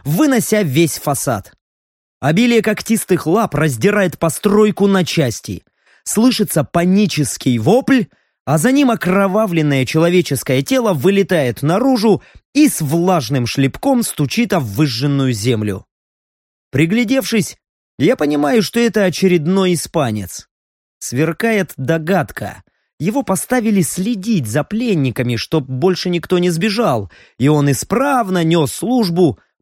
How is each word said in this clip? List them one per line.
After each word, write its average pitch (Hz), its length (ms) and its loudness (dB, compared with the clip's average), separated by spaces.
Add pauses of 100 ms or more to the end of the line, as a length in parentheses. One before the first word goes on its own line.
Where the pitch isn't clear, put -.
вынося 214 580 2
весь 151 360 0
фасад. 127 540 -4 (680)
Обилие 220 420 2
когтистых - 640 -2
лап 185 300 0
раздирает 160 640 0
постройку 202 680 2
на 190 180 2
части. 113 600 -4 (400)
Слышится 220 580 2
панический 170 960 0
вопль, 208 460 2 (400)
а 151 120 2
за 190 140 2
ним 269 220 4
окровавленное 180 920 0
человеческое 156 760 0
тело 233 300 0
вылетает 160 680 0
наружу 208 600 2 (320)
и 294 140 4
с - 120 -4
влажным 151 680 0
шлепком 226 580 0
стучит 180 480 -2
о 175 80 2
выжженную 131 720 -2
землю. 107 540 -2 (840)
Приглядевшись, 214 840 0 (420)
я 180 160 2
понимаю, 285 480 0
что 233 160 -4
это 220 240 2
очередной 180 720 2
испанец, 110 720 -4 (500)
сверкает 170 800 -2
догадка. 156 840 -4 (360)
Его 220 240 -2
поставили 220 600 0
следить 190 640 -2
за 139 180 -2
пленниками, 139 720 -2
чтоб 143 280 -4
больше 170 460 -2
никто 175 280 -2
не 180 120 0
сбежал, 170 600 -2 (280)
и 127 100 2
он 147 220 4
исправно 226 720 0
нёс 160 300 2
службу, 180 640 0 (240)